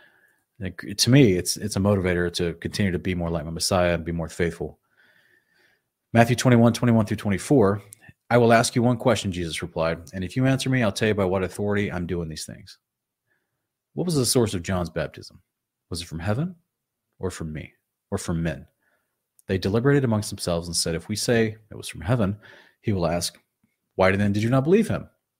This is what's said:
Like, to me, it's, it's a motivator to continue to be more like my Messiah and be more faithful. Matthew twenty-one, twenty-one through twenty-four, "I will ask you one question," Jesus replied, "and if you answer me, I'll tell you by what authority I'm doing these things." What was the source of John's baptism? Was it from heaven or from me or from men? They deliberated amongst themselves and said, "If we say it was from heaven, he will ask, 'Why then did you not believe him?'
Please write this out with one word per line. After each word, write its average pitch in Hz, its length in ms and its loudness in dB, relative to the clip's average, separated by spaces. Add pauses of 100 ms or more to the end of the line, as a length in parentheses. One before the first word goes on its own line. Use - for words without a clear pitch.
(600)
Like, 90 260 -10 (120)
to - 120 2
me, 127 240 8
it's, 87 240 -2
it's 101 200 -6
a - 20 0
motivator 90 560 2
to 85 180 -2
continue 92 380 -4
to 85 80 -2
be 90 160 -4
more 85 160 -4
like 82 120 -4
my 80 80 -10
Messiah 87 440 0
and 82 100 -6
be 85 60 -6
more 82 180 -6
faithful. 82 500 -4 (1300)
Matthew 117 220 6
twenty-one, 117 380 6
twenty-one 113 340 2
through 104 100 -4
twenty-four, 104 640 2 (480)
"I 120 80 4
will 117 160 6
ask 117 220 2
you 120 80 2
one 120 140 2
question," 107 340 0
Jesus 85 320 -6
replied, 82 500 -4
"and 95 100 -8
if 92 140 -8
you 131 80 2
answer 135 240 0
me, 127 140 0
I'll 101 80 0
tell - 160 -2
you 107 80 2
by 101 100 0
what 92 180 0
authority 101 480 -4
I'm 90 140 -6
doing 85 240 -6
these 78 160 -12
things." - 320 -18 (1160)
What 151 100 -4
was 175 100 -2
the 123 120 0
source 113 260 0
of 92 80 -6
John's 87 300 -4
baptism? - 500 -10 (480)
Was 85 140 -8
it - 40 -14
from 82 120 -10
heaven 120 360 -4 (600)
or 95 140 -6
from 82 200 -10
me 76 220 -12 (380)
or 98 80 -2
from 82 240 -4
men? 69 240 -6 (800)
They 95 100 0
deliberated 117 460 2
amongst 110 260 0
themselves 87 380 -4
and 85 100 -6
said, 85 160 -2
"If 82 160 -6
we 107 60 -6
say 113 420 0 (140)
it - 40 -16
was - 140 -14
from - 120 -14
heaven, 101 360 0 (440)
he 110 120 -2
will 85 140 0
ask, 87 300 -4 (580)
'Why 95 200 4
then 101 180 0
did 104 100 -2
you 117 80 -2
not 135 140 2
believe 196 220 2
him?' 98 220 -6 (300)